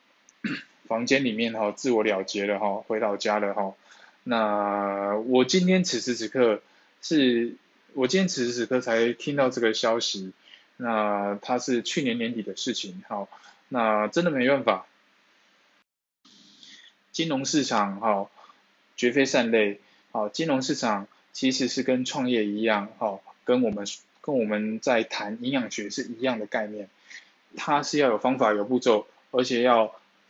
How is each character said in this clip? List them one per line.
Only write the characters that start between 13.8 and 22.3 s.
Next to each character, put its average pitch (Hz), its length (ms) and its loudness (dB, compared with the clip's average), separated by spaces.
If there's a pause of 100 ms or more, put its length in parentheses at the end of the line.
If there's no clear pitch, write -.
真 170 160 0
的 175 60 2
没 131 180 2
办 135 160 2
法。 101 220 0 (2250)
金 165 160 -4
融 135 160 -2
市 139 200 0
场， 101 360 -2
吼， 104 300 0 (680)
绝 123 160 2
非 135 140 4
善 123 240 2
类， 104 280 2 (320)
吼， 107 200 -4
金 160 160 -4
融 135 160 2
市 147 120 -2
场 104 320 -2 (280)
其 131 180 0
实 131 160 0
是 131 140 -4
跟 127 240 0
创 127 240 -2